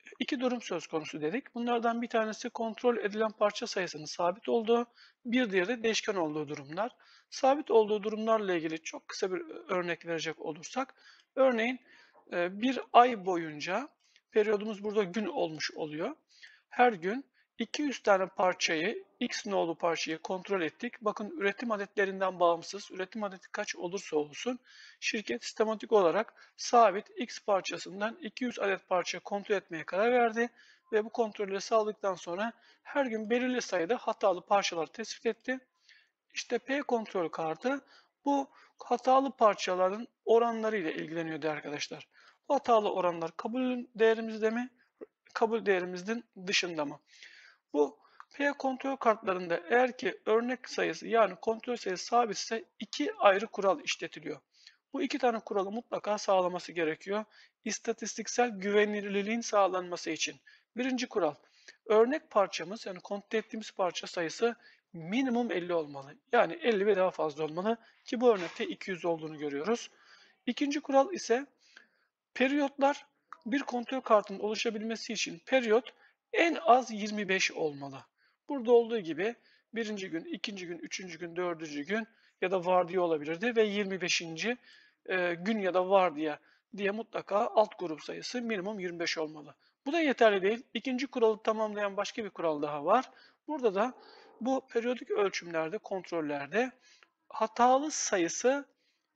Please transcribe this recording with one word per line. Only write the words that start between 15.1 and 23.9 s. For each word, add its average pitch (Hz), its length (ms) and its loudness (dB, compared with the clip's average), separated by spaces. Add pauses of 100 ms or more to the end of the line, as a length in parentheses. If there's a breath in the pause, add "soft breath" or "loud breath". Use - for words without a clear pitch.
olmuş 175 480 -4
oluyor. 165 420 -6 (520 loud breath)
Her 247 240 4
gün 196 320 -6 (340)
iki - 240 -6
yüz 277 200 -4
tane 190 240 4
parçayı, 185 760 0 (160)
X - 260 -6
nolu 180 280 0
parçayı 160 440 -2
kontrol 190 440 -4
ettik. 165 380 -6
Bakın 208 300 -4
üretim 202 420 -2
adetlerinden 190 680 -2
bağımsız, 175 500 2
üretim 185 340 -8
adeti 190 280 -10
kaç - 240 -6
olursa 180 400 -6